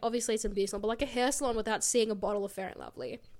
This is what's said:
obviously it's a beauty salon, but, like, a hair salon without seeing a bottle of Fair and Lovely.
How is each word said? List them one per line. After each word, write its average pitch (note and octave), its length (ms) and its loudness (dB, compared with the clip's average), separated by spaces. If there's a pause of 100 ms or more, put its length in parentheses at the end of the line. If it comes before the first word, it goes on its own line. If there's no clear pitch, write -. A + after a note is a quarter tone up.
obviously A#3 320 2
it's G#3+ 80 -2
a A3 60 0
beauty G3 180 2
salon, G3+ 140 -4
but, G#3+ 80 0
like, A#3 140 0
a - 20 2
hair B3+ 260 2
salon B3+ 240 0
without A3 260 0
seeing A3 300 4
a G#3 40 2
bottle G3+ 280 0
of G3 80 -4
Fair F#3+ 160 -6
and - 120 -10
Lovely. - 420 -8 (180)